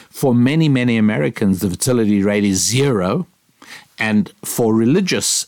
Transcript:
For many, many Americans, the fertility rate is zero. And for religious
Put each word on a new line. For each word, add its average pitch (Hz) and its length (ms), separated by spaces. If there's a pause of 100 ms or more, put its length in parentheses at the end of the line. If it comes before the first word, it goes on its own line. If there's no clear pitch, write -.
For 127 260
many, 147 320
many 123 300
Americans, 107 640
the 101 80
fertility 104 520
rate 104 220
is 98 180
zero. 127 640 (720)
And 107 320 (140)
for 110 320
religious 123 720